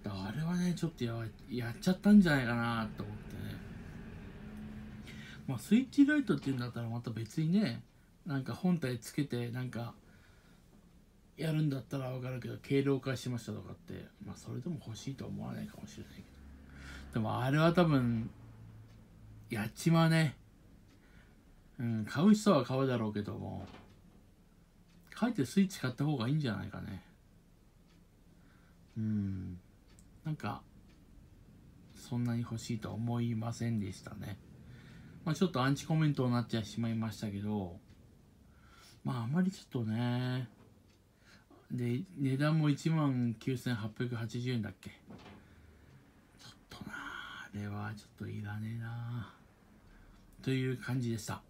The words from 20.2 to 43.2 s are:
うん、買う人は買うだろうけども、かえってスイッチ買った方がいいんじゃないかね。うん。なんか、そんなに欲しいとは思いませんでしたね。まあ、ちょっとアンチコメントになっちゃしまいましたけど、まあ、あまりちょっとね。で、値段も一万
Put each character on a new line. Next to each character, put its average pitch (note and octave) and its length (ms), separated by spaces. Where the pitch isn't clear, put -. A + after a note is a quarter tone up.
う - 20
ん、 A2+ 220
買 C3 180
う G#3 120
人 G#3 180
は C#3+ 100
買 B2+ 160
う C3+ 80
だ B2 120
ろ A2 100
う G#2 60
け G#2 80
ど G#2 160
も、 F#2+ 280
か A#3 140
え - 20
っ - 20
て C#3+ 140
ス - 160
イ - 20
ッ F#3 40
チ - 120
買 B2+ 100
っ A#2+ 40
た C#3+ 100
方 D3 140
が A2+ 100
い C3+ 40
い - 20
ん D#3+ 40
じ C#3+ 80
ゃ A2+ 60
な G2 140
い - 20
か F#2 140
ね。 F#2 200
う - 20
ん。 G2 580
な D#3 100
ん D3+ 40
か、 G#2+ 240
そ - 240
ん A#2+ 60
な A#2+ 100
に A#2 80
欲 A#2 160
し - 160
い A2 40
と G#2 120
は G2 60
思 A#2+ 260
い A#2+ 120
ま A2+ 200
せ A#2 160
ん A2+ 100
で G2 140
し - 80
た - 120
ね。 F#2+ 220
ま D#3+ 80
あ、 - 20
ち - 80
ょ F#3 60
っ - 20
と B2 120
ア C3 80
ン C#3+ 40
チ - 120
コ D#3+ 100
メ D#3+ 120
ン C#3+ 60
ト C3 120
に B2 60
な A#2+ 80
っ A#2+ 60
ち A#2 120
ゃ A2 60
し - 160
ま A#2 100
い A2+ 40
ま A2 180
し - 60
た G#2+ 120
け G2 100
ど、 G2+ 380
ま C3 180
あ、 A2+ 40
あ - 20
ま D3 140
り F#3 100
ち - 240
ょ B2 60
っ A#2 40
と A2 60
ね。 B2 580
で、 B2 300
値 C3+ 180
段 D3+ 220
も D3+ 100
一 C#3+ 220
万 C3+ 500